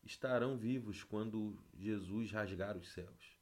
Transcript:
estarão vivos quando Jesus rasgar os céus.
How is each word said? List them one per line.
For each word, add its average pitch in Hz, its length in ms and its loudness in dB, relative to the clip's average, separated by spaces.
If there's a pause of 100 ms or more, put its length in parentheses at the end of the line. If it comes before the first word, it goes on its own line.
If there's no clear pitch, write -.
estarão 127 560 2
vivos 110 460 0
quando 107 520 0 (220)
Jesus 101 540 0
rasgar 101 440 0
os 87 140 -8
céus. - 520 -12